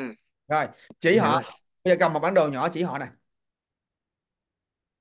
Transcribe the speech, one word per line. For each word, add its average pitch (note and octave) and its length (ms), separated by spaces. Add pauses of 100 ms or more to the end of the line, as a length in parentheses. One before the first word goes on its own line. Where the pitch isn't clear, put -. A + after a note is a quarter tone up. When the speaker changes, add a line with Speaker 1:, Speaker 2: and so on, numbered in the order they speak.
(480)
Speaker 1:
Rồi, D3 180 (340)
chỉ E3 100
Speaker 2:
Hiểu G#3 120
Speaker 1:
họ. D3 100
Speaker 2:
rồi. D#3+ 100 (420)
Speaker 1:
Bây F3+ 100
giờ - 60
cầm E3 120
một D3+ 80
bản F3 140
đồ D#3 140
nhỏ C#3 200
chỉ E3+ 140
họ C#3 160
nè. C3 80 (1900)